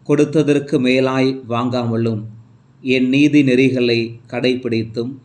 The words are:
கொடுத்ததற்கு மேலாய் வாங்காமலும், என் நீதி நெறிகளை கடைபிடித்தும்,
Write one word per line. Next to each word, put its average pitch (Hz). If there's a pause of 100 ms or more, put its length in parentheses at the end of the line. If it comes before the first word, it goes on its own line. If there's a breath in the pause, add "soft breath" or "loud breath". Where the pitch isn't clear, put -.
கொடுத்ததற்கு 147
மேலாய் 131 (180)
வாங்காமலும், 117 (600)
என் 127
நீதி 143
நெறிகளை 123 (280)
கடைபிடித்தும், 123 (120 soft breath)